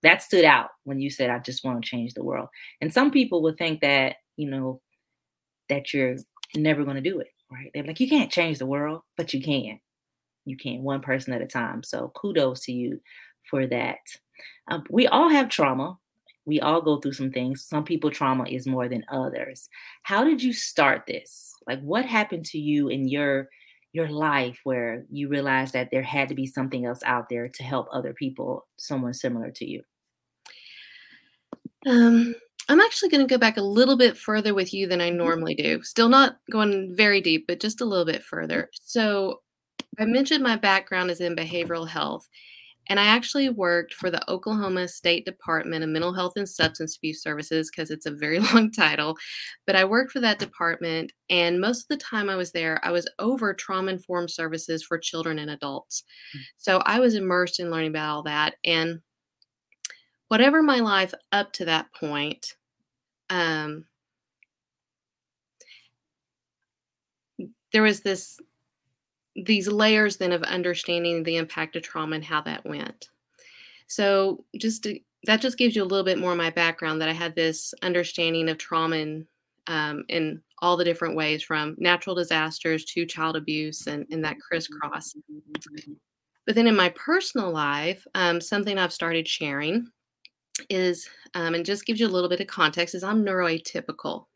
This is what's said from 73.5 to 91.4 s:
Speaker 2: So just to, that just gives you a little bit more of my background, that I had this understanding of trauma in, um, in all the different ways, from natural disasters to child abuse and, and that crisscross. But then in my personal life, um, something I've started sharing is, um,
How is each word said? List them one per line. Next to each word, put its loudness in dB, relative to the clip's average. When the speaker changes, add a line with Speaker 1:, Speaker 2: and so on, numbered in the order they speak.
Speaker 2:
So 2
just -2
to, -6
that 4
just -2
gives 4
you 2
a 2
little 2
bit 2
more 0
of 0
my 0
background, 0
that 0
I -2
had -6
this -2
understanding 0
of -2
trauma -2
in, -6
um, -4
in -4
all 2
the 2
different -2
ways, -2
from -4
natural 0
disasters -2
to -4
child -4
abuse -6
and, -6
and -4
that -6
crisscross. -8
But 0
then 6
in 6
my 4
personal -2
life, -4
um, 2
something -2
I've 0
started -2
sharing -4
is, -2
um, -2